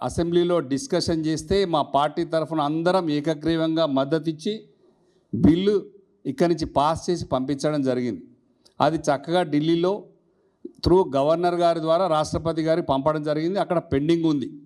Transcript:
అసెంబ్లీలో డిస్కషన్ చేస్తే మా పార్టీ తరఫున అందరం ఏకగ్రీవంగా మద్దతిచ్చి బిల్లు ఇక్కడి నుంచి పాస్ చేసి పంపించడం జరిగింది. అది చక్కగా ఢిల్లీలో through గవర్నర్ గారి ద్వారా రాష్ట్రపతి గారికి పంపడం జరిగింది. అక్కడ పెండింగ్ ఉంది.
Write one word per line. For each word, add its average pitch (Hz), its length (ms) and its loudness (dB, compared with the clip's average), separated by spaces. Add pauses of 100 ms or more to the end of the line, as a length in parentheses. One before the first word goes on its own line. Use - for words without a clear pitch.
అసెంబ్లీలో 175 560 0
డిస్కషన్ 156 680 -2
చేస్తే 156 400 -2
మా 160 160 2 (140)
పార్టీ 151 300 0
తరఫున 160 360 -2
అందరం 165 480 0
ఏకగ్రీవంగా 160 760 0
మద్దతిచ్చి 151 680 -2 (800)
బిల్లు 185 420 4 (500)
ఇక్కడి 170 260 2
నుంచి 160 160 -4 (100)
పాస్ 156 320 2
చేసి 175 160 -4
పంపించడం 139 580 -2
జరిగింది. 123 400 -2 (560)
అది 156 180 2
చక్కగా 165 460 0
ఢిల్లీలో 170 500 0 (880)
through 180 220 6 (120)
గవర్నర్ 170 480 2
గారి 170 160 4
ద్వారా 160 280 2
రాష్ట్రపతి 160 560 -2
గారికి 160 240 0
పంపడం 147 360 0
జరిగింది. 160 360 -2
అక్కడ 170 200 0 (120)
పెండింగ్ 160 340 2
ఉంది. 147 220 0 (180)